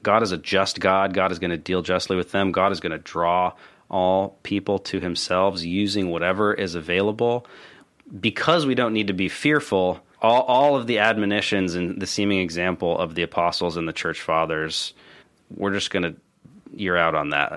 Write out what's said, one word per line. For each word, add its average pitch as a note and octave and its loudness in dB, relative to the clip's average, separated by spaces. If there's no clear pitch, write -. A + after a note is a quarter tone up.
God G#2+ 4
is G2 -2
a F2 -4
just F#2+ 0
God. F#2+ 2
God F#2 2
is E2 -6
gonna F2 -2
deal F2+ -2
justly F2+ -2
with F2+ -4
them. G2 0
God G2 2
is F2 -4
gonna D#2+ -6
draw F2 0
all F#2+ 0
people G2 -2
to - -6
himself F2+ 0
using F#2+ -2
whatever F#2 0
is F2+ -4
available." G#2+ 0
Because D3+ 2
we C3 2
don't A#2+ 0
need G#2+ 0
to G2 0
be F#2 0
fearful, G2 0
all, A#2+ 6
all C#3 4
of A#2 -4
the A#2 0
admonitions G#2 2
and F2 -4
the F2+ -6
seeming G2+ 0
example F2 -2
of E2 -4
the E2+ -2
apostles E2+ -2
and E2+ -4
the D#2 -8
church - -6
fathers, D#2+ -2
we're G2 -2
just G2+ -4
gonna, F2 -4
you're F2+ 0
out E2 2
on D2 0
that, D2 -2